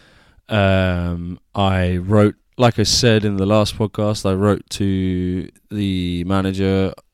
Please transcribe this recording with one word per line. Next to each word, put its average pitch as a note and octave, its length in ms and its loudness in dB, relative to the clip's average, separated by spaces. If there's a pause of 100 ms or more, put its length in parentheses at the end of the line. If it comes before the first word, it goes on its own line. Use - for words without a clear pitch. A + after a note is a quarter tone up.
(500)
Um, F2+ 920 0 (160)
I F#2 420 0
wrote, G#2 380 2 (220)
like A#2+ 220 4
I G#2+ 40 2
said A2 400 2
in G2+ 140 -2
the F#2+ 80 0
last G#2 320 2
podcast, G#2 520 -2
I F#2+ 40 0
wrote G2 380 0
to F#2 800 -2 (220)
the F#2 540 -2
manager F#2+ 680 0 (200)